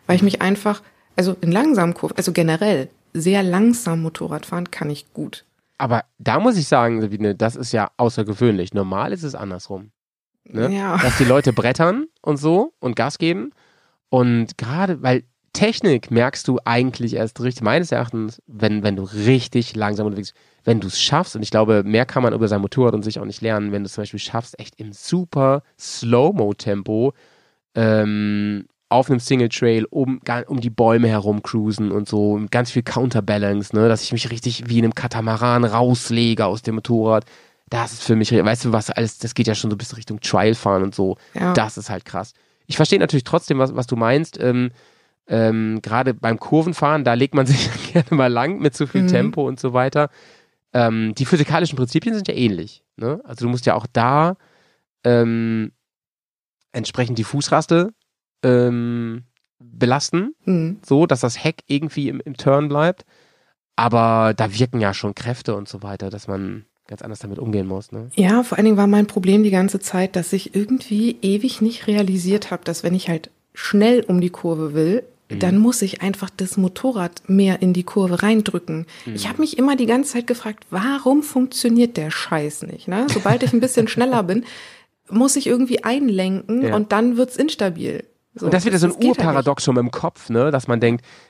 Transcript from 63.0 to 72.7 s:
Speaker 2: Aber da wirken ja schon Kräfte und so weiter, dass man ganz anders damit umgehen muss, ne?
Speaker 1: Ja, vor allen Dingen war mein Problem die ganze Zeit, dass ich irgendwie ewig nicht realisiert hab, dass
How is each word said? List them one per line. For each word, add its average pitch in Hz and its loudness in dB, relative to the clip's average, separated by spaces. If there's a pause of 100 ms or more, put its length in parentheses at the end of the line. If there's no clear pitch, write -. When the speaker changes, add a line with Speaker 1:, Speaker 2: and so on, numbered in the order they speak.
Speaker 2:
Aber 113 4
da 107 -2
wirken 123 0
ja 101 2
schon 101 -6
Kräfte 120 -6
und 101 -10
so 98 -16
weiter, 98 -10
dass 104 -14
man 98 -8 (220)
ganz 104 -16
anders 107 -14
damit 101 -12
umgehen 104 -8
muss, 95 -10
ne? 113 -14
Speaker 1:
Ja, 208 4
vor - -6
allen 214 4
Dingen 214 4
war 202 4
mein 208 4
Problem 202 2
die 208 2
ganze 190 2
Zeit, 190 -2
dass 170 -4
ich 196 -4
irgendwie 220 -2
ewig 208 0
nicht 226 -2
realisiert 196 0
hab, 175 -8
dass 170 -6